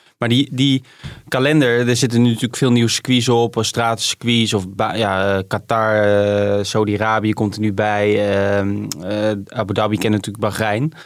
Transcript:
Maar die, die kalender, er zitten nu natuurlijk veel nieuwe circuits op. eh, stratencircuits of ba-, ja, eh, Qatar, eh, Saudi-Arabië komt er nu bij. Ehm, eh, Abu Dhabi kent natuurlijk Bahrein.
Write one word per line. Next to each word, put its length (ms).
Maar 120
die, 220
die 320
kalender, 600
er 80
zitten 260
nu 60
natuurlijk 280
veel 160
nieuwe 180
circuits 400
op. 280
eh, 60
stratencircuits 920
of 160
ba-, 260
ja, 420
eh, 100
Qatar, 560
eh, 600
Saudi-Arabië 680
komt 220
er 60
nu 120
bij. 560
Ehm, 280
eh, 280
Abu 260
Dhabi 240
kent 160
natuurlijk 300
Bahrein. 480